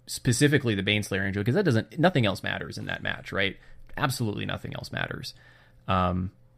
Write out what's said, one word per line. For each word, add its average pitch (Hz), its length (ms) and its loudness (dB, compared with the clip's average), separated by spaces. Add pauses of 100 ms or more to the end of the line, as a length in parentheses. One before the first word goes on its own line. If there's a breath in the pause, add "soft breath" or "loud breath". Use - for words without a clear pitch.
specifically 127 680 4
the 98 80 0
Baneslayer 101 440 0
Angel, 98 160 0
'cause 120 120 2
that 202 100 2
doesn't, 113 340 2
nothing 147 280 4
else 92 160 -2
matters 95 340 -6
in 104 80 -8
that 90 180 -6
match, - 300 -6
right? 98 240 -2 (400 soft breath)
Absolutely 110 480 0
nothing - 300 -6
else - 180 -10
matters. - 400 -6 (540 soft breath)
Um, 92 460 2 (260)